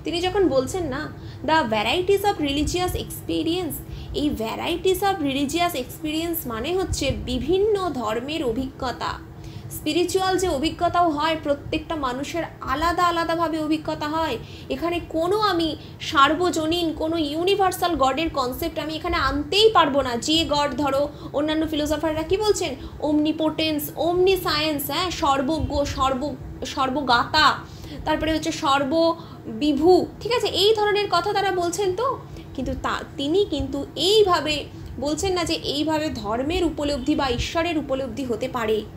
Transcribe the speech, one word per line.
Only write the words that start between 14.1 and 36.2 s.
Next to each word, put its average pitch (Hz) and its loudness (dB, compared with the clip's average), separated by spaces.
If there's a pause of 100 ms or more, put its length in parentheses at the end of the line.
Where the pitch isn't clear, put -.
এখানে 330 -2 (100)
কোনো 349 0
আমি 339 2 (260)
সার্বজনীন, 320 2
কোনো 320 -2
universal 349 0
গডের 262 2
concept 285 -4
আমি 311 -6
এখানে 339 -2
আনতেই 294 4
পারবো 302 6
না। 247 -2
যে 311 2
God 285 0
ধরো, 285 2 (240)
অন্যান্য 311 0
ফিলোসফাররা 302 -2
কি 330 0
বলছেন? 392 0 (260)
omnipotence, 311 2 (140)
omniscience, 320 2
হ্যাঁ, 349 0
সর্বজ্ঞ, 285 2
সর্ব-, 269 -2
সর্বগাতা, 262 2 (460)
তারপরে 311 0
হচ্ছে 311 -2
সর্ববিভু, 302 2 (120)
ঠিক 427 -4
আছে? 453 2
এই 392 4
ধরনের 415 2
কথা 359 2
তারা 392 2
বলছেন 359 0
তো। 494 -2 (360)
কিন্তু 262 -4 (100)
তা, 226 -4 (140)
তিনি 320 2
কিন্তু 277 -4 (100)
এইভাবে 330 4 (340)
বলছেন 302 -2
না 349 0
যে 320 0
এইভাবে 302 -2
ধর্মের 254 -2